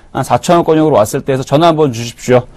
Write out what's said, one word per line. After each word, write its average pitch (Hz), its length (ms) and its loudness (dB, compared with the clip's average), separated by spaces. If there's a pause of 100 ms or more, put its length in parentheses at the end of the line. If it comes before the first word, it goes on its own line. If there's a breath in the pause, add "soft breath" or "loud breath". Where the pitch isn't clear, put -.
(120)
한 135 120 -6
사천 170 340 0
원권역으로 156 380 2
왔을 107 260 0
때에서 135 220 -4
전화 151 240 2
한번 151 260 0
주십시오. 120 500 -2 (140 loud breath)